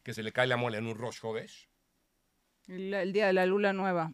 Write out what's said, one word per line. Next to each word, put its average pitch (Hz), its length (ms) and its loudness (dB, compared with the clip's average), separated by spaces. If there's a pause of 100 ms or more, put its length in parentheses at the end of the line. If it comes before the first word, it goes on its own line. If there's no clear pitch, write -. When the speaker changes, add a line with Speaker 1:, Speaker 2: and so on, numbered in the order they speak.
Speaker 1:
que 120 120 -12
se 110 80 -8
le 107 100 -6
cae 127 140 4
la 123 100 2
muela 120 220 -2
en 113 80 -4
un 113 100 -6
Rosh 110 260 -8
Hodesh. 113 460 -10 (1000)
Speaker 2:
El, 190 260 -6
el 190 180 -2
día 208 140 4
de 190 80 4
la 185 100 6
luna 196 300 4
nueva. 180 400 0